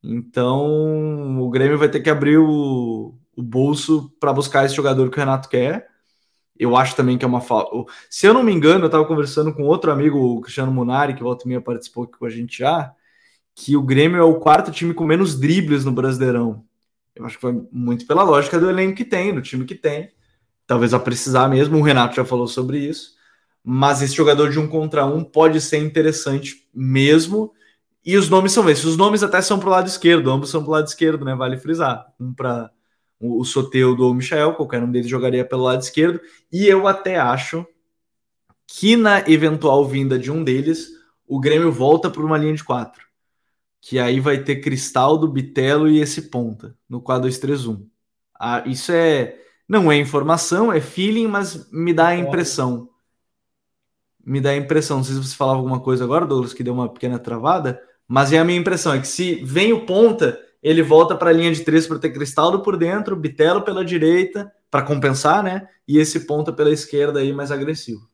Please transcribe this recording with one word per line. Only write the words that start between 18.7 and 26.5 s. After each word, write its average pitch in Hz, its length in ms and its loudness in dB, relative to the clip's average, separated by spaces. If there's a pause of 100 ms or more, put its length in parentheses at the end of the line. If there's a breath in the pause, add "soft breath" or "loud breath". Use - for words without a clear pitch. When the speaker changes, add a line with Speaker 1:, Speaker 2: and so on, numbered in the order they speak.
Speaker 1:
que 240 80 -6
tem, 196 300 -2
do 135 60 -4
time 127 240 -8
que 185 100 -14
tem. 156 360 -6 (560)
Talvez 120 260 2
vá 123 60 2
precisar 127 500 0
mesmo, 147 300 2
o 151 40 4
Renato 131 340 2
já 131 80 0
falou 123 220 -2
sobre 131 320 -6
isso, 143 360 -8 (480)
mas 135 400 2
esse 135 120 -2
jogador 147 360 4
de 147 80 -2
um 151 100 -2
contra 156 380 -2
um 156 180 -2
pode 156 360 4
ser 151 180 -2
interessante 151 960 -2